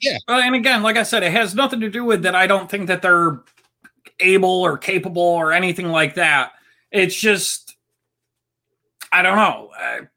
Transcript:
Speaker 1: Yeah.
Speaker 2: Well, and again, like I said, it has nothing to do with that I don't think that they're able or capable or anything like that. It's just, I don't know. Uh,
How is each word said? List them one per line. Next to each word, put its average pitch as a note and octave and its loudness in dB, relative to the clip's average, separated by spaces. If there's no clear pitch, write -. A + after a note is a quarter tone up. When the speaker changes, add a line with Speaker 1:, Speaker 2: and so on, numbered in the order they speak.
Speaker 1:
Yeah. C4 -2
Speaker 2:
Well, B3+ 2
and B3 0
again, A#3+ 0
like A3 0
I A3+ 0
said, G#3+ -2
it E3+ -2
has G#3 0
nothing C4 -2
to A3 -4
do A#3 -6
with G#3+ 2
that F#3 0
I F#3 4
don't G3 0
think G3 -6
that F3+ 0
they're F3 2
able F#3 4
or D#3+ 0
capable F3+ -4
or E3+ 2
anything F3+ -2
like D#3+ 0
that. D3+ 0
It's F#3 0
just, - -2
I F3+ 2
don't F#3 2
know. C3 0
Uh, - -8